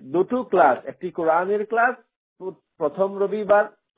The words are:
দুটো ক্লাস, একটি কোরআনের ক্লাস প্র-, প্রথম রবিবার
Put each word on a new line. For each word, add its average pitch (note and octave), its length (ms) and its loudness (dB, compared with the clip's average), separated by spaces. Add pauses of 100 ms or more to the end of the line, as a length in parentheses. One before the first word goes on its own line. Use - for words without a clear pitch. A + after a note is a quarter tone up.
দুটো F#3+ 400 -2
ক্লাস, D#3 420 2
একটি F3 260 -10
কোরআনের F3+ 540 0
ক্লাস A#3 300 0 (420)
প্র-, - 400 -16
প্রথম F#3 400 -2
রবিবার G3+ 480 2 (320)